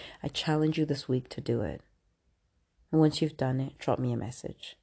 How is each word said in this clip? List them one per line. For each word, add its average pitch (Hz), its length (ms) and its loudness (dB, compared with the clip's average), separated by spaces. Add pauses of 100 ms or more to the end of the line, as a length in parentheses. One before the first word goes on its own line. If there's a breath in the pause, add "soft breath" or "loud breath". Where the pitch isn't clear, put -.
(220 loud breath)
I - 60 -6
challenge 156 500 2
you 156 80 2
this 143 220 -2
week 127 220 0
to - 100 -10
do 117 220 0
it. 78 180 -4 (1120)
And 160 100 6
once 151 200 4
you've 151 140 0
done 131 240 0
it, 135 180 -6
drop - 220 0
me 123 140 0
a 113 40 -2
message. - 640 -10